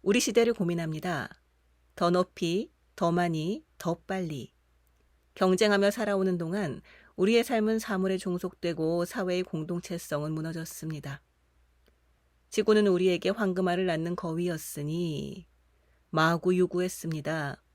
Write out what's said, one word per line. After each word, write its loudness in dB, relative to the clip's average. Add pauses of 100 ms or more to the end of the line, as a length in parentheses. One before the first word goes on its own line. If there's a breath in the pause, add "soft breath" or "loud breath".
우리 4
시대를 4
고민합니다. -2 (680)
더 2
높이, 0 (240)
더 2
많이, 0 (100)
더 -2 (100)
빨리. -6 (800)
경쟁하며 4
살아오는 0
동안 -4 (360 loud breath)
우리의 4
삶은 0
사물에 -2
종속되고 -2
사회의 -2
공동체성은 -6
무너졌습니다. -8 (1300)
지구는 4
우리에게 4
황금알을 0
낳는 -2
거위였으니 -6 (600)
마구 2
요구했습니다. -2 (120)